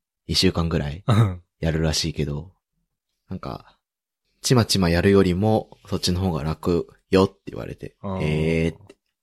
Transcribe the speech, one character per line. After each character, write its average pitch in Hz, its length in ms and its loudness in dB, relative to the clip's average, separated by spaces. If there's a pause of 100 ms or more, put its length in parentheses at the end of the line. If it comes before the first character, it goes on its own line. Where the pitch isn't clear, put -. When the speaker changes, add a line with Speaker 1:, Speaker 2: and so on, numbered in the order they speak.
(280)
Speaker 1:
一 85 80 -4
週 92 160 4
間 82 180 -2
ぐ 82 100 0
ら 73 100 -4
い 82 180 -10
Speaker 2:
う 123 60 2
ん。 98 280 2 (180)
Speaker 1:
や 82 120 0
る 78 100 -2
ら 78 120 0
し 80 160 -4
い 76 40 -8
け 76 120 -4
ど、 73 260 -8 (800)
な 95 80 -12
ん - 20 -14
か、 - 380 -14 (640)
ち - 120 0
ま 117 120 6
ち - 120 0
ま 90 120 2
や 85 120 2
る 98 80 4
よ 98 140 6
り 90 100 2
も、 107 440 0 (100)
そ 90 100 -6
っ - 20 -6
ち - 120 -2
の 87 80 -2
方 95 120 -2
が 73 120 -4
楽 80 440 -2 (220)
よ 92 140 6
っ 98 60 4
て - 220 -18
言 - 80 -10
わ 55 60 -10
れ - 100 -12
て、 - 280 -16
Speaker 2:
う 98 140 -8
ん。 - 40 -6
Speaker 1:
え 80 460 0
ー 82 80 -4
っ - 120 -20
て。 - 80 -20 (280)